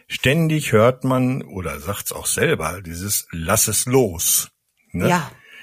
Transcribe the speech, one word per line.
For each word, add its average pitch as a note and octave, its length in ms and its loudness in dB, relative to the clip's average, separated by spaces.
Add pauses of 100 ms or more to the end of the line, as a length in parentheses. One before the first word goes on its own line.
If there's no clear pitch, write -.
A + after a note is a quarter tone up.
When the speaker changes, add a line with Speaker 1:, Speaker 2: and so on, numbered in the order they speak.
Speaker 1:
Ständig D#3 640 0
hört A#2 300 4
man B2+ 400 0
oder D#2+ 380 -8
sagt's G2 320 -8
auch - 140 -8
selber, G2 560 -2
dieses F2 480 -6
"Lass F2 380 0
es - 180 0
los", B2 640 2 (400)
ne? F2+ 180 0
Speaker 2:
Ja. D#3 240 0 (300)